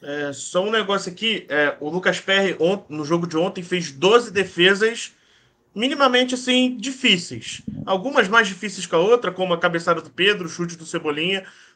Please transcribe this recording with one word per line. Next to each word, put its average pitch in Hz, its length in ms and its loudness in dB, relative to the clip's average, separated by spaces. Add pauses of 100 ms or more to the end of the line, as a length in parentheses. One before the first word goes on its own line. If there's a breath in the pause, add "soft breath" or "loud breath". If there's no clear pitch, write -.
É, 143 300 -6
só 180 300 -4
um 214 80 -4
negócio 196 400 -2
aqui: 214 380 -4
é, 147 300 0
o 151 100 -8
Lucas 180 300 -2
Perry 190 400 0
ont-, 190 300 0
no 151 140 -8
jogo 170 240 -2
de 156 100 -4
ontem 185 260 -2
fez 170 280 -4
doze 202 400 2
defesas 196 840 2 (600 soft breath)
minimamente, 254 640 2
assim, 254 400 2
difíceis. 202 840 -2 (240)
Algumas 208 420 2
mais 220 200 4
difíceis 190 380 -8
que - 80 -4
a 165 60 4
outra, 208 320 4
como 180 220 -2
a 170 60 0
cabeçada 170 420 0
do 151 80 -20
Pedro, 180 360 0
o 165 40 -10
chute 170 260 -8
do 165 100 -18
Cebolinha, 165 600 -4 (300 loud breath)